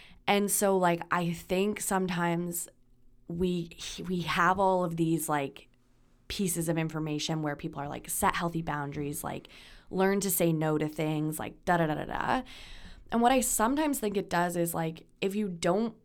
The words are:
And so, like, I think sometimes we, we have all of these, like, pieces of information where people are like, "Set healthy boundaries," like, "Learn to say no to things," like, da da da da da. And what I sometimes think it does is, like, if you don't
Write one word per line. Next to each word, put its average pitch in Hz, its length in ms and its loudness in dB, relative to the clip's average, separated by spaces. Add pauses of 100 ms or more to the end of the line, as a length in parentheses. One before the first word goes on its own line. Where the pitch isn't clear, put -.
(260)
And 202 240 2
so, 196 280 4
like, 170 320 2
I 175 220 0
think 190 500 -2
sometimes 175 840 -2 (600)
we, 175 480 -2 (320)
we 180 140 -2
have 175 360 2
all 190 260 4
of 170 120 -2
these, 165 320 2
like, 143 400 -4 (600)
pieces 170 420 -2
of 165 80 0
information 156 640 -4
where 147 140 -4
people 160 260 -10
are 143 60 -8
like, 135 200 -12
"Set - 280 0
healthy 170 260 -2
boundaries," 147 600 -6
like, 139 260 -8 (420)
"Learn 196 300 2
to 196 100 -2
say 170 220 4
no 156 260 2
to 151 100 0
things," 156 500 -2
like, - 280 -10
da 175 100 4
da 165 120 4
da 151 80 0
da 147 100 -6
da. - 360 0 (680)
And 226 80 4
what 240 120 8
I 262 80 6
sometimes 277 580 2
think 202 180 -2
it 190 140 -2
does 175 260 2
is, 170 160 2
like, 165 300 -4 (180)
if 196 140 0
you 208 140 0
don't 180 460 0 (100)